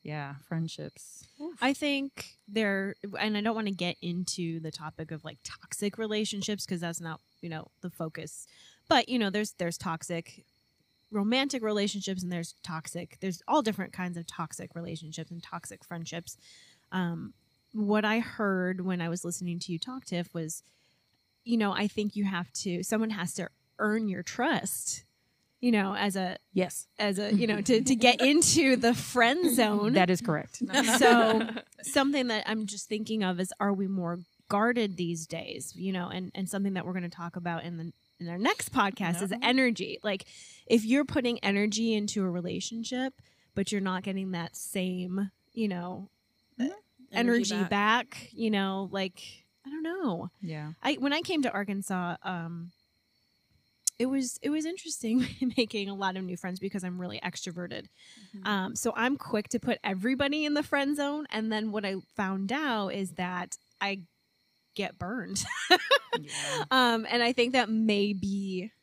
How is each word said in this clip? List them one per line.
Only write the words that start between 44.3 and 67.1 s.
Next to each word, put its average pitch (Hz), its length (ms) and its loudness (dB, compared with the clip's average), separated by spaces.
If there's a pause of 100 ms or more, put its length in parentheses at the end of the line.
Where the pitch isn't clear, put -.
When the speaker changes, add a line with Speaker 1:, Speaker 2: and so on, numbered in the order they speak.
Speaker 2:
that 170 240 -6
same, 185 760 -2 (220)
you 226 140 -2
know, 185 420 -6 (500)
Speaker 1:
Mm-hmm. 262 100 0 (420)
Speaker 2:
energy 240 320 4
Speaker 3:
Energy 208 120 0
Speaker 2:
back. 202 140 0
Speaker 3:
back. 214 600 2
Speaker 2:
You 220 200 0
know, 196 400 0
like, 190 320 -4 (420)
I 269 60 -12
don't 311 120 -6
know. 269 460 -2 (120)
Speaker 1:
Yeah. 156 320 -8 (100)
Speaker 2:
I, 277 120 2
when 277 180 0
I 311 80 0
came 330 200 0
to 254 100 2
Arkansas, 190 720 -2
um, 170 500 -6 (1300)
it 233 80 2
was, 262 340 -2
it 269 80 -4
was 302 160 -2
interesting 262 600 -2 (160)
<laughs> 247 160 0
making 220 320 0
a 196 60 -6
lot 190 220 -2
of 190 60 -4
new 180 140 -6
friends 185 220 -8
because 196 240 -6
I'm 180 160 -6
really 175 220 -6
extroverted. 175 640 -8 (480)
Speaker 3:
Mm-hmm. 190 120 -6
Speaker 2:
Um, 202 280 0
so 226 200 -2
I'm 254 220 0
quick - 320 -2
to 240 100 -2
put - 240 -2
everybody 269 600 0
in 294 80 0
the 294 100 2
friend 285 320 0
zone. 285 360 -2
And 220 200 -2
then 214 200 -2
what 208 140 -2
I 190 100 -2 (200)
found 196 360 -2
out 247 380 0
is 190 240 -4
that 180 440 -6 (240)
I 196 200 -2 (720)
get - 240 -6
burned. 196 440 -4 (260)
<laughs> 359 100 10 (360)
Speaker 1:
Yeah. 508 540 -4
Speaker 2:
Um, 240 400 4
and 240 140 4